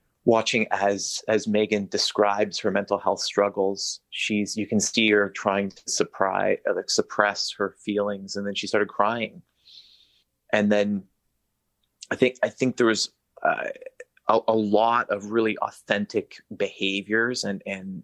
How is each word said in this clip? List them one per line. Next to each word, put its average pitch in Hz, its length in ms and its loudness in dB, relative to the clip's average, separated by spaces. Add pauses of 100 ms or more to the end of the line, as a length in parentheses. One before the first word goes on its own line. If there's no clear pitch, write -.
(240)
watching 113 480 2
as, 98 560 -2
as 110 200 2
Meghan 104 420 0
describes 104 720 0
her 104 100 -2
mental 101 300 -2
health 98 220 -2
struggles, 98 800 -2 (100)
she's, 104 440 -2
you 104 120 -4
can 107 120 2
see 110 300 2
her 101 220 4
trying 98 400 -2
to - 140 -20
surpri-, 98 760 0 (100)
uh, 92 60 0
like, 95 160 -6
suppress - 640 0
her 98 260 -4
feelings, 101 520 -4
and 101 100 -6
then 101 80 -6
she 98 140 -6
started 104 200 0
crying. 107 540 -2 (1120)
And 104 180 4
then 104 340 0 (1080)
I - 40 -4
think, 127 280 2
I 117 60 0
think 127 280 -2
there 120 80 4
was, 110 240 2 (340)
uh, - 260 0 (580)
a, 110 200 4
a 113 80 2
lot 110 540 2
of 104 220 -4
really 110 260 0
authentic - 800 -4 (180)
behaviors 101 880 -2
and, 101 220 -6
and, 95 380 -10